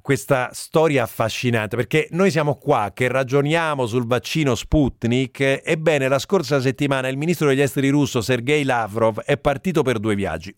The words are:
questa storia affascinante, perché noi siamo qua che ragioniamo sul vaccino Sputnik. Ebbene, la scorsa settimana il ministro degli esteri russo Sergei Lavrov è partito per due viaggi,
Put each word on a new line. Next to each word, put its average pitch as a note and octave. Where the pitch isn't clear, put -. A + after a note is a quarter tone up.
questa C3
storia D#3
affascinante, A2+
perché C3+
noi F#3
siamo D3
qua A2+
che B2+
ragioniamo C#3
sul A#2
vaccino B2
Sputnik. B2+
Ebbene, D#3
la C3+
scorsa D3
settimana C3+
il C3
ministro D#3
degli C3+
esteri C3+
russo C#3
Sergei C3
Lavrov A2+
è C#3+
partito D3+
per B2
due G#2+
viaggi, F2+